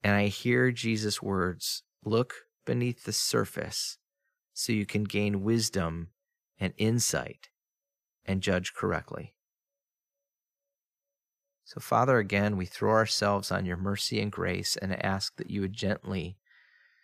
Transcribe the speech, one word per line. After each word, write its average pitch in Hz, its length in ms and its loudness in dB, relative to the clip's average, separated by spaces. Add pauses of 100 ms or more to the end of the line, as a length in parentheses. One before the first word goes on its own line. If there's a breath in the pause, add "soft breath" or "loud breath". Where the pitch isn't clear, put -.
And 101 120 4
I 101 140 4
hear 123 420 2
Jesus' 110 520 -2
words, 92 600 -2 (220)
"Look 113 420 0 (180)
beneath 120 400 -2
the 113 80 -6
surface - 880 -2 (540)
so - 200 -2
you 104 140 0
can 107 180 -2
gain 101 380 0
wisdom 92 720 0 (460)
and 92 180 -2
insight 110 720 0 (760)
and 95 180 -2
judge 90 300 0
correctly." - 600 -4 (2250)
So, - 140 -12
Father, 123 380 4
again, 101 380 2
we 92 80 0
throw 107 280 0
ourselves 101 580 2
on 95 160 0
your 90 100 -2
mercy 98 440 -2
and 104 100 0
grace 92 460 -2
and 95 280 -4
ask 95 320 -2
that - 140 -8
you 98 120 -2
would 95 100 -2
gently 95 680 -4 (640 soft breath)